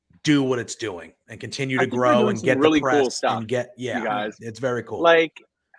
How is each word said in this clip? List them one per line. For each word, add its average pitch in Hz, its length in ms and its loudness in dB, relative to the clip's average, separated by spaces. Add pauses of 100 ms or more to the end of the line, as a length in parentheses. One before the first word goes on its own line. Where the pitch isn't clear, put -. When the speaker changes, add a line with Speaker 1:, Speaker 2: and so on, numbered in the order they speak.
(240)
Speaker 1:
do 143 200 0
what 127 160 -2
it's - 160 -10
doing 85 380 -10 (160)
and 113 100 -16
continue 131 380 -6
Speaker 2:
I - 20 2
Speaker 1:
to 135 60 2
Speaker 2:
think 120 80 -4
we're 123 60 -2
Speaker 1:
grow 123 200 4
Speaker 2:
doing 123 100 4
Speaker 1:
and 113 100 -2
Speaker 2:
some 107 60 -8
Speaker 1:
get 131 140 2
Speaker 2:
really 156 200 4
Speaker 1:
the 143 100 2
Speaker 2:
cool 139 160 4
Speaker 1:
press - 120 -4
Speaker 2:
stuff, 117 220 0
Speaker 1:
and 110 80 -8
get, 123 300 -4
Speaker 2:
you 123 120 -6
Speaker 1:
yeah, 110 140 -4
Speaker 2:
guys. 104 360 -4
Speaker 1:
it's 110 200 -12
very 123 240 -2
cool. 143 180 -8
Speaker 2:
Like, 165 400 4 (380)